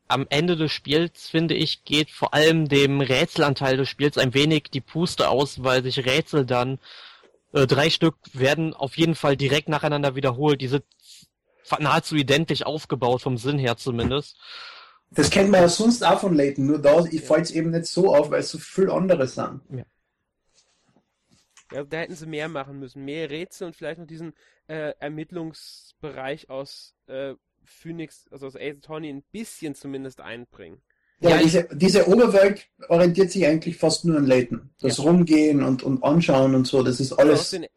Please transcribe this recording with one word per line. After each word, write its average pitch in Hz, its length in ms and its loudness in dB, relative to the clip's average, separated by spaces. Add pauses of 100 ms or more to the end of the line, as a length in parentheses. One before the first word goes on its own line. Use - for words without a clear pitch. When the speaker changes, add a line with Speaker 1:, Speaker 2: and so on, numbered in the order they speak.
Speaker 1:
am 131 220 -2
Ende 170 260 0
des 156 160 -4
Spiels, - 560 -4
finde 160 260 -2
ich, - 300 -4
geht 147 260 -2
vor - 240 -6
allem 156 360 2
dem 139 320 2
Rätselanteil 135 720 0
des 131 140 -4
Spiels 143 280 -2
ein 123 160 0
wenig 147 380 2
die 139 80 -6
Puste 156 500 -2
aus, 135 340 -2
weil 127 200 2
sich 127 220 -4
Rätsel 143 400 0
dann, 127 340 -2 (720)
äh, 139 160 2
drei 143 220 2
Stück 160 260 0 (160)
werden 151 420 -2
auf - 220 -10
jeden 165 200 0
Fall 143 200 0
direkt 135 320 -2
nacheinander 143 480 -2
wiederholt. 135 460 0
Die 127 80 -6
sind 135 160 -2 (800)
fa-, - 180 -4
nahezu 156 340 0
identisch 143 480 0
aufgebaut, 127 580 -2
vom 131 160 -4
Sinn 131 200 -4
her 123 180 -2
zumindest. 123 640 -4 (760)
Speaker 2:
Das 151 160 2
kennt 196 200 4
man 196 100 6
ja 175 80 8
sonst 214 380 2
auch 170 160 4
von 190 120 0
Layton, 139 340 0
nur 151 140 0
da, 147 220 6
ich 160 160 -4
Speaker 3:
Ja. - 80 -12
Speaker 2:
fall's 165 240 0
eben 165 200 -2
nicht 165 160 -2
so 185 280 2
auf, 151 160 4
weil 147 80 0
es 143 100 -6
so - 80 -12
viel - 320 -2
andere 156 380 0
sind. 127 320 -10 (100)
Speaker 1:
Ja. 127 140 -12 (1900)
Speaker 3:
Ja, 143 100 -10
da 143 140 -10
hätten 170 180 -10
sie 156 100 -18
mehr 156 220 -8
machen 139 320 -12
müssen. 135 240 -16
Mehr 147 260 -10
Rätsel 170 380 -12
und 160 80 -16
vielleicht 160 240 -12
noch 170 80 -20
diesen, 165 260 -16 (340)
äh, 156 320 -10
Ermittlungsbereich 151 1500 -14
aus, - 460 -14 (120)
äh, 131 260 -10 (320)
Phoenix, - 680 -16
also 135 160 -16
aus 131 80 -16
Ace 143 220 -10
Attorney 156 320 -14
ein 139 140 -14 (100)
bisschen 165 420 -12
zumindest 135 460 -12
einbringen. 104 600 -18 (380)
Speaker 2:
Ja, 170 120 4
Speaker 1:
Ja, 160 80 6
Speaker 2:
diese, 165 340 4
diese 175 340 4
Oberwelt 202 600 4 (200)
orientiert 175 440 4
sich 185 140 0
eigentlich 160 320 0
fast 156 280 0
nur 160 120 2
an 143 80 2
Layton. 127 440 0 (100)
Das 127 180 -2
Speaker 1:
Ja. 139 60 -4
Speaker 2:
Rumgehen 156 580 4
und, 131 220 -2
und 135 200 -2
Anschauen 135 520 4
und 131 120 2
so, 135 160 2
das 127 180 -2
ist 131 100 -2
Speaker 3:
Also - 100 2
Speaker 2:
alles 147 200 6
Speaker 3:
aus - 80 -6
den 180 160 -8
Ace - 120 -20